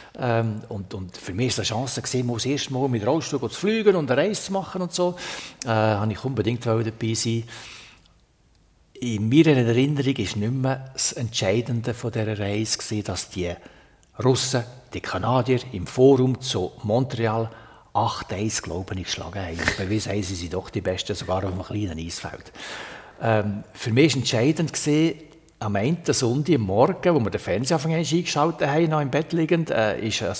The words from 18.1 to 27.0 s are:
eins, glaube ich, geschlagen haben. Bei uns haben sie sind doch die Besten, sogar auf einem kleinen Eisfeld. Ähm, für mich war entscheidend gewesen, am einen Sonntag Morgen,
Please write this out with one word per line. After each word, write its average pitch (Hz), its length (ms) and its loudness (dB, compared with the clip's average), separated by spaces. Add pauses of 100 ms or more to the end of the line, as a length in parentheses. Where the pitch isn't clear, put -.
eins, 104 280 -2
glaube 90 340 -6
ich, 90 100 -6
geschlagen 90 360 -8
haben. 82 180 -6 (180)
Bei 95 100 -4
uns 104 200 0
haben 104 160 -2
sie 95 120 -6
sind 85 180 -8
doch 90 160 -6
die 107 120 -4
Besten, 95 340 -4
sogar - 300 -4
auf 92 80 -2
einem 92 100 -6
kleinen 98 340 -6
Eisfeld. - 540 -10 (720)
Ähm, 104 480 0
für - 200 -6
mich 131 220 6
war 131 60 0
entscheidend 135 540 2
gewesen, 156 460 2 (400)
am 104 160 -2
einen 139 280 2
Sonntag 139 540 2
Morgen, 123 560 4